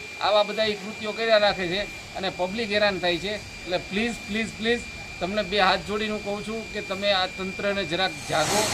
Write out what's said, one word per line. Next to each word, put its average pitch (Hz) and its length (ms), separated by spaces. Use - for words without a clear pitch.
આવા 208 220
બધા 208 200
એ 214 100
કૃત્યો 208 380
કર્યા 220 260
રાખે 190 300
છે 190 140
અને 185 140
પબ્લિક 196 420
હેરાન 208 280
થાય 175 180
છે. 196 180
એટલે - 420
પ્લીઝ, 220 340
પ્લીઝ, 214 360
પ્લીઝ, 233 220
તમને 202 240
બે 190 160
હાથ 185 200
જોડીને 208 380
કહું 202 300
છું 220 260
કે 214 80
તમે 202 300
આ 185 140
તંત્રને 190 600
જરાક 160 260
જાગો 160 340